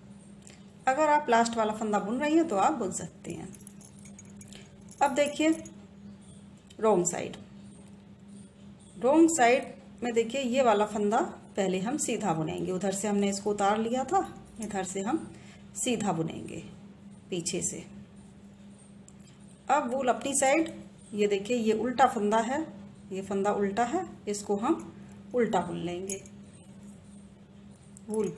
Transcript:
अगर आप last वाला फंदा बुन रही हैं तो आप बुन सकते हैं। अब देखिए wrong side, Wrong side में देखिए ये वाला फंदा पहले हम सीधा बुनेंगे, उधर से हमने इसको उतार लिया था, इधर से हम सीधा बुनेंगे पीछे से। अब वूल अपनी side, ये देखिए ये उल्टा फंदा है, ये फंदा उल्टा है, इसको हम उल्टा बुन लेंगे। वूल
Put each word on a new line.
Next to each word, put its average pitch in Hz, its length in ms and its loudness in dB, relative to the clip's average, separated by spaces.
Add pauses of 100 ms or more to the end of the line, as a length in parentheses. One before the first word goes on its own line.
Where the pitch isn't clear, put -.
(880)
अगर 294 200 4
आप 294 220 4
last 233 260 4
वाला 220 180 2
फंदा 214 260 0
बुन 208 180 -2
रही 302 180 2
हैं 330 120 6
तो 208 100 0
आप 233 160 4
बुन 208 200 -4
सकते - 380 -10
हैं। - 160 -12 (1500)
अब 269 120 4
देखिए 294 360 2 (1300)
wrong 196 260 4
side, - 300 -4 (1600)
Wrong 302 340 6
side 247 420 4 (300)
में 240 120 -2
देखिए 226 280 2
ये 254 200 2
वाला 214 260 6
फंदा 208 320 2 (360)
पहले 190 240 0
हम 240 200 -2
सीधा 202 340 0
बुनेंगे, 175 380 -4
उधर 190 200 -2
से 202 160 -4
हमने 202 220 2
इसको 202 200 -2
उतार 208 280 2
लिया 233 260 -2
था, 359 220 0 (340)
इधर 196 240 -6
से - 180 -6
हम 262 240 -4 (500)
सीधा 202 360 0
बुनेंगे - 500 -6 (680)
पीछे 170 320 -4
से। - 220 -6 (1800)
अब 269 220 2
वूल 254 180 0
अपनी 269 260 0
side, 277 340 4 (460)
ये 208 140 4
देखिए 202 280 0
ये 220 180 4
उल्टा 247 340 4
फंदा 208 320 2
है, 262 200 -2 (520)
ये 190 100 -6
फंदा 202 300 0
उल्टा 202 320 0
है, 330 200 0 (240)
इसको 202 280 -2
हम 254 360 -2 (420)
उल्टा 214 260 2
बुन 175 180 -4
लेंगे। 175 420 -6 (1900)
वूल 214 300 -2